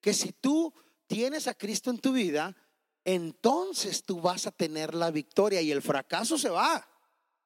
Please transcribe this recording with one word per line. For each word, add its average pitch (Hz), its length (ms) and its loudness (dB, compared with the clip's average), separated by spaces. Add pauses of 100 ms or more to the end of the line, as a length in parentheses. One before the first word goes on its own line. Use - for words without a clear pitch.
que 208 140 2
si 185 180 -2
tú 302 400 0 (360)
tienes 254 400 -2
a 233 60 -6
Cristo 220 360 -4
en 233 80 -2
tu 269 140 2
vida, 180 420 0 (500)
entonces 214 1000 0
tú 180 160 -4
vas 180 260 0
a 202 60 -8
tener 156 420 -4
la 170 160 0
victoria 185 500 2
y 156 120 2
el 139 100 0
fracaso 175 560 -2
se 240 120 0
va 254 380 0 (580)